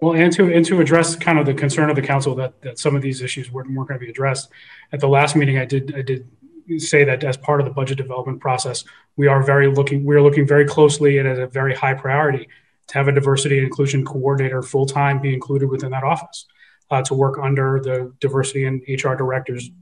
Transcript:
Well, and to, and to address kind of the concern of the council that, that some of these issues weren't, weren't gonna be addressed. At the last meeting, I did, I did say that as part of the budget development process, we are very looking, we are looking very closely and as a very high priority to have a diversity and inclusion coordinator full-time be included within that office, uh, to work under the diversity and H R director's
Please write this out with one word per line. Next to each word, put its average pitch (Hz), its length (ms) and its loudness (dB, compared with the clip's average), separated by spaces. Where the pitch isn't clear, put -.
Well, 165 140 2
and 170 180 4
to, 175 200 4
and 170 140 6
to 180 140 2
address 160 340 2
kind 165 240 2
of 143 80 2
the 135 80 0
concern 151 360 0
of 143 60 -2
the 139 60 0
council 135 340 -2
that, 127 260 -8
that 123 180 -14
some 143 160 0
of 135 60 -2
these 127 200 -6
issues 123 300 -10
weren't, 131 200 -10
weren't 131 160 -6
gonna 131 120 -10
be 120 100 -14
addressed. 131 400 -4
At 147 80 -8
the 139 100 0
last 147 280 4
meeting, 139 220 2
I 127 60 -2
did, 135 300 -4
I 135 80 -8
did 127 260 -6
say 147 260 2
that 131 200 0
as 131 120 -4
part 147 240 0
of 135 60 -2
the 127 60 -8
budget 135 240 -4
development 127 440 -8
process, 127 440 -4
we 143 100 2
are 135 160 4
very 139 280 4
looking, 139 340 0
we 147 120 4
are 143 60 8
looking 143 240 6
very 143 200 4
closely 147 520 4
and 135 100 0
as 131 100 -2
a 127 80 -4
very 131 280 -2
high 135 200 -2
priority 135 540 -2
to - 60 -14
have 139 140 0
a 143 40 4
diversity 139 460 2
and 131 80 0
inclusion 135 380 -2
coordinator 131 580 -2
full-time 135 580 0
be 139 120 -2
included 135 360 -2
within 131 220 -6
that 131 140 -6
office, - 420 -6
uh, 131 120 0
to 135 120 -4
work 135 240 0
under 135 420 0
the 127 400 -6
diversity 135 440 -2
and 131 220 -4
H 131 180 -6
R 131 120 -2
director's 127 540 -6